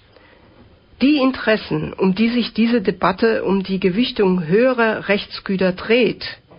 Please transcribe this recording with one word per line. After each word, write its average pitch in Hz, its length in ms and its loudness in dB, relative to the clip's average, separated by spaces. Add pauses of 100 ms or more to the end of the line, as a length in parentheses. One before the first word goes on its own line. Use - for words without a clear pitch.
(1000)
Die 285 160 4
Interessen, 220 760 -2
um 190 220 0
die 220 140 2
sich 240 240 -2
diese 233 280 2
Debatte 196 600 0
um 196 180 0
die 190 180 -4
Gewichtung 185 680 0
höherer 226 600 0
Rechtsgüter 190 640 -2
dreht, - 680 0 (200)